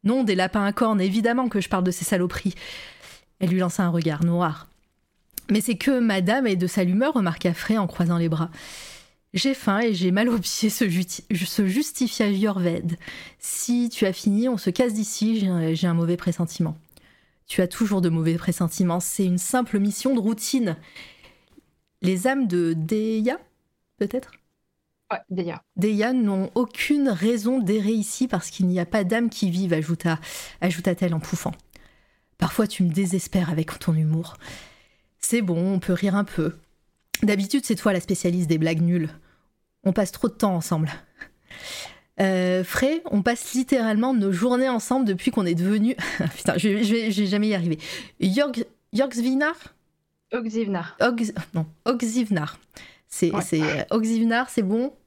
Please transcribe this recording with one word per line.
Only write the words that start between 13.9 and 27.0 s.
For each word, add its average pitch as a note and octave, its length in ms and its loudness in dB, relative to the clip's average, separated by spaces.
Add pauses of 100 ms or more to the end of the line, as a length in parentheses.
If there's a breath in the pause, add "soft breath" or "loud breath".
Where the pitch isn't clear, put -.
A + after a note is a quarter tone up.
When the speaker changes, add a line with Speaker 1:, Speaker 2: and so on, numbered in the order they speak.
Speaker 1:
tu - 160 0
as F#3+ 60 2
fini, G#3+ 360 0
on A#3 100 -2
se - 120 -2
casse A#3+ 240 2
d'ici, G#3+ 460 -2
j'ai G3 80 0
un, E3 260 2
j'ai E3 120 0
un F3 80 2
mauvais E3+ 240 2
pressentiment. » « E3 580 -2 (680 soft breath)
Tu - 160 -2
as F3 60 2
toujours G3 340 0
de F3 80 4
mauvais E3 260 2
pressentiments, F3 640 0
c'est - 240 -2
une F3+ 140 2
simple A#3+ 400 0
mission G#3 360 0
de A#3+ 60 2
routine. » G#3+ 560 -2 (1300 loud breath)
Les F#3 240 2
âmes C4+ 200 2
de F3 280 0
Deya, A3 640 0 (600)
peut-être ? B3 340 -4 (800)
Speaker 2:
Ouais, G3 80 -4 (120)
Deya. « F3 320 -6 (140)
Speaker 1:
Deya G#3+ 380 2
n'ont G3+ 400 0
aucune C4+ 560 0